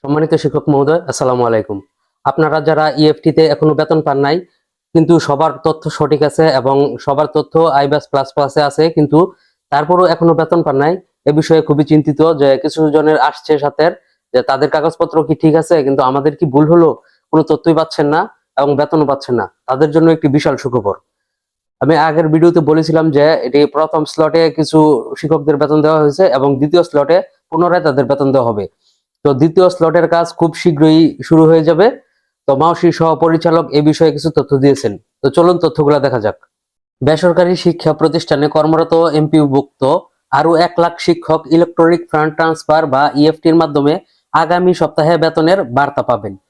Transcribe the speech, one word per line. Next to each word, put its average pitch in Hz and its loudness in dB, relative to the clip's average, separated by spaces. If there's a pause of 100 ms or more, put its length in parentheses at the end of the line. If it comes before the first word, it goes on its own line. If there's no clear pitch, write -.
সম্মানিত 151 -2
শিক্ষক 143 -4
মহোদয়, 143 0
আসসালামু 127 -2
আলাইকুম। 110 -4 (460)
আপনারা 156 -2
যারা 156 0 (120)
ইএফটি 151 0
তে 160 2
এখনো 151 0
বেতন 156 -2
পান 139 -2
নাই, 143 0 (580)
কিন্তু 165 2
সবার 147 -2 (100)
তথ্য 160 -4
সঠিক 147 -2
আছে 156 0 (100)
এবং 131 0 (240)
সবার 147 -2
তথ্য 151 -4 (240)
আইবাস 143 -2
প্লাস 139 -2
প্লাসে 143 -2
আছে, 147 0
কিন্তু 151 0 (540)
তারপরও 160 0
এখনো 165 2
বেতন 165 2
পান 143 -2
নাই, 143 0 (340)
এ 139 0
বিষয়ে 156 2
খুবই 151 0
চিন্তিত 151 0 (180)
যে 139 2 (120)
কিছু 156 -6 (100)
জনের 151 2
আসছে 143 -2
সাথে 143 -2 (500)
যে 123 4
তাদের 135 -2
কাগজপত্র 156 -2
কি 156 -2
ঠিক 156 2
আছে, 165 2
কিন্তু 135 0
আমাদের 139 0
কি - -2
ভুল 143 2
হলো, 170 4 (440)
কোনো 156 2
তথ্যই 156 0
পাচ্ছেন 160 -2
না 151 0 (360)
এবং 143 0
বেতনও 147 0
পাচ্ছেন 135 -4
না, 104 -4 (200)
তাদের 135 0
জন্য 165 2
একটি 156 0
বিশাল 143 0
সুখবর। 113 -4 (840)
আমি 139 2
আগের 156 0
ভিডিওতে 165 2
বলেছিলাম 160 0
যে 143 2 (200)
এটি 131 0 (120)
প্রথম 156 -2
স্লটে 156 0
কিছু 160 -2 (380)
শিক্ষকদের 147 -2
বেতন 147 0
দেওয়া 156 2
হয়েছে 147 0
এবং 135 0
দ্বিতীয় 151 0
স্লটে 147 0 (300)
পুনরায় 170 -2
তাদের 139 0
বেতন 139 -2
দেওয়া 127 2
হবে। 101 -6 (580)
তো 143 2
দ্বিতীয় 160 2
স্লটের 165 0
কাজ 170 0
খুব 165 -2
শীঘ্রই 156 2 (220)
শুরু 160 2
হয়ে 160 4
যাবে। 170 2 (640)
তো 139 2
মাওসি 170 0
সহ 165 0
পরিচালক 165 0 (140)
এ - 2
বিষয়ে 151 2
কিছু 151 -6
তথ্য 143 -2 (100)
দিয়েছেন। 135 0 (260)
তো - -4
চলুন 175 2
তথ্যগুলো 151 0
দেখা 135 -2
যাক। 104 -4 (680)
বেসরকারি 170 0
শিক্ষা 170 -2
প্রতিষ্ঠানে 151 -2
কর্মরত 160 0 (200)
এমপিওভুক্ত 151 0 (500)
আরও 151 2
এক 165 0
লাখ 170 0
শিক্ষক 160 -2 (120)
ইলেকট্রনিক 170 2
ফান্ড 156 -2
ট্রান্সফার 160 -2
বা 135 0 (140)
ইএফটির 156 2
মাধ্যমে 147 0 (400)
আগামী 175 0
সপ্তাহে 160 0
বেতনের 160 0 (160)
বার্তা 139 -2
পাবেন। 107 -4 (160)